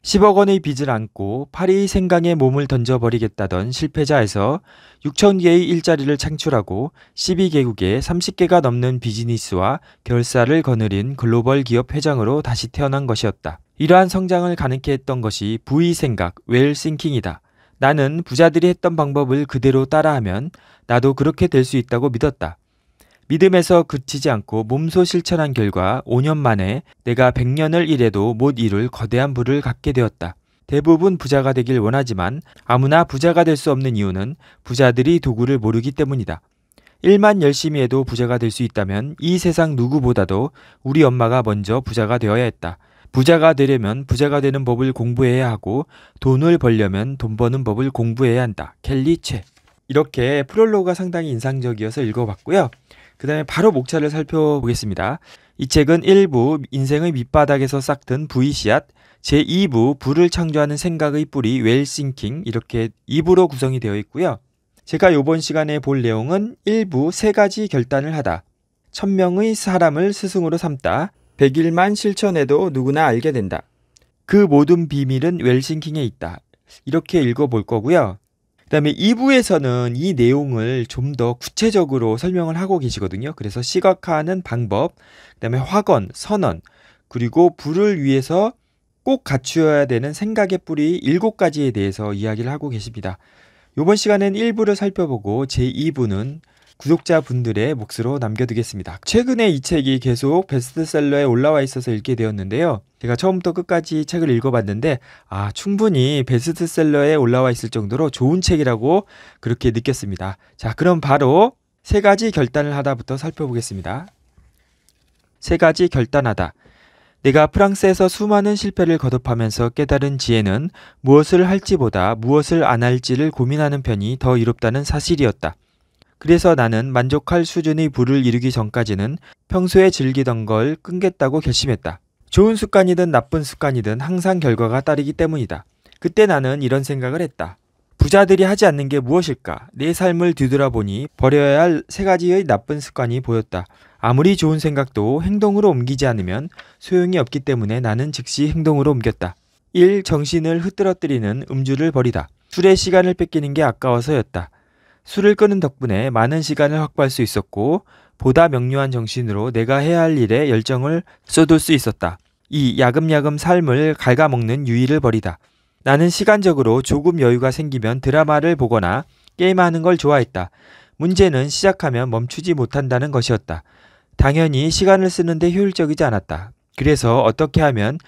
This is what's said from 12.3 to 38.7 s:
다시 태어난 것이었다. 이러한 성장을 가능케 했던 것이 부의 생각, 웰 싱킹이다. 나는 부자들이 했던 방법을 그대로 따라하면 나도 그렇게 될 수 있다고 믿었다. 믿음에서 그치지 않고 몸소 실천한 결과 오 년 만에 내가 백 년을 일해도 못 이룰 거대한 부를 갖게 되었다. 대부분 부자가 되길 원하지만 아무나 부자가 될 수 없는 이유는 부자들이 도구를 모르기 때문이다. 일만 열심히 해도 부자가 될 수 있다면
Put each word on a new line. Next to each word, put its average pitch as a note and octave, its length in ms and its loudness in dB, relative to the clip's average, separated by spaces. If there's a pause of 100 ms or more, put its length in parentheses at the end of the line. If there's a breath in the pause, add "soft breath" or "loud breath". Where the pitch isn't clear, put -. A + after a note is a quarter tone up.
다시 A#2+ 260 -6
태어난 C#3 380 -4
것이었다. G#2+ 520 -4 (180)
이러한 F3+ 320 4
성장을 F3+ 460 -2
가능케 C3+ 380 -4
했던 C3 280 -4
것이 G#2+ 440 -4
부의 E3 300 0
생각, G2 420 -4 (100)
웰 C3+ 280 2
싱킹이다. C#3 680 -6 (360)
나는 D3 440 2
부자들이 E3 460 4
했던 F3 260 -2
방법을 C#3+ 520 0
그대로 C3+ 380 2
따라하면 C#3 680 -2 (360 soft breath)
나도 B2 280 2
그렇게 D#3 340 0
될 C3 160 4
수 C3 120 -4
있다고 B2 340 -2
믿었다. A#2 460 -4 (760 soft breath)
믿음에서 F3 520 4
그치지 C#3+ 480 -4
않고 A2 340 -4
몸소 D#3+ 400 0
실천한 E3 480 -2
결과 G2+ 540 0
오 A#2+ 160 0
년 D#3 160 0
만에 A2 440 0 (220 soft breath)
내가 B2 260 2
백 B2 160 -2
년을 D#3 440 0
일해도 A2+ 420 2
못 B2 260 0
이룰 A2 300 0
거대한 B2 460 -4
부를 B2 260 0
갖게 C3+ 320 -6
되었다. A2 420 -2 (320)
대부분 E3 520 2
부자가 C3+ 340 0
되길 B2+ 260 0
원하지만 A#2 600 -2 (240 soft breath)
아무나 C3+ 400 4
부자가 E3 400 2
될 D#3+ 100 2
수 D3 160 -2
없는 C3 260 -2
이유는 G2+ 400 -4 (280 soft breath)
부자들이 B2+ 560 2
도구를 B2 380 0
모르기 A2+ 340 -2
때문이다. C3 480 -4 (640 soft breath)
일만 G3+ 400 6
열심히 C#3+ 400 0
해도 B2+ 200 0
부자가 A#2+ 360 -2
될 A2+ 120 0
수 B2 120 -6
있다면 G#2+ 580 -4